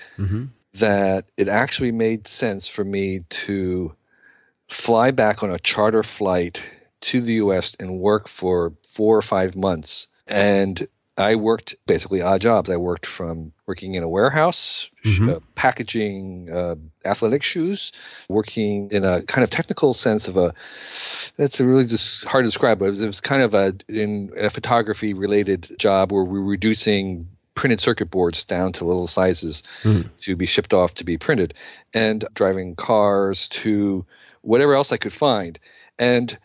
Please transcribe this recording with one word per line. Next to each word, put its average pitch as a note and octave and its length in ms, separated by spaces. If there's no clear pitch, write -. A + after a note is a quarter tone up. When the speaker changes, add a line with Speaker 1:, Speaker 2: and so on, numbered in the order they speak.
Speaker 1:
Mm-hmm. G2+ 260
Speaker 2:
that G2+ 500
it G2+ 120
actually A#2+ 440
made A2+ 360
sense G2+ 400
for - 160
me G2 460
to F#2 640
fly A#2 440
back G#2+ 320
on G2 80
a E2+ 80
charter A2 440
flight F2+ 580
to B2+ 200
the A#2 120
U G#2 200
S F2+ 260
and F#2 200
work G#2 280
for F2 460
four A2 280
or G#2 40
five F#2 340
months F#2 520
and G2 580
I G#2 160
worked A2 400
basically F2+ 360
odd F#2 200
jobs. G#2 280
I F2+ 80
worked F2 280
from E2 460
working F#2+ 280
in F2 80
a E2 60
warehouse, C3 800
Speaker 1:
Mm-hmm. G#2+ 240
Speaker 2:
uh, - 100
packaging, G2 920
uh, F2 260
athletic A2+ 380
shoes, F#3 480
working G#2 640
in G2 140
a F2+ 180
kind - 200
of A2 60
technical - 440
sense G#2+ 340
of F#2 100
a, F2 160
it's C#3+ 220
a C3 60
really C3 200
just - 400
hard C3 180
to A#2 40
describe, A2 320
but G2 60
it F#2+ 40
was, G2+ 120
it A2 60
was G2+ 140
kind C3+ 220
of G#2+ 100
a, G2 200
in G#2 500
a G#2 120
photography A2 640
related G2 640
job G2 340
where G2 120
we F#2+ 160
were G2 60
reducing G2 800
printed A#2+ 240
circuit - 320
boards F2 340
down F#2 280
to F2 120
little F2+ 220
sizes F2 560
Speaker 1:
Hmm. G#2 180
Speaker 2:
to F#2+ 140
be F2 100
shipped - 280
off F2+ 220
to - 100
be E2+ 120
printed, G2 360
and A2 400
driving F#2+ 420
cars G2 720
to G2+ 560
whatever C#3 340
else C3+ 160
I A#2+ 60
could G#2 160
find. G#2 460
And B2 480